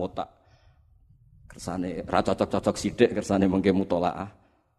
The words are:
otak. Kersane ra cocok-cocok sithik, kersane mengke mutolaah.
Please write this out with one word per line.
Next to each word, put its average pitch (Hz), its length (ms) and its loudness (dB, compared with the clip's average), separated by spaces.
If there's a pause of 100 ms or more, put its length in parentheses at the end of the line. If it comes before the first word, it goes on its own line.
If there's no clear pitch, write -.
otak. - 240 -8 (1200)
Kersane 90 560 -8
ra - 160 0
cocok-cocok - 560 0
sithik, - 400 2
kersane - 320 2
mengke 95 240 4
mutolaah. 92 560 0 (520)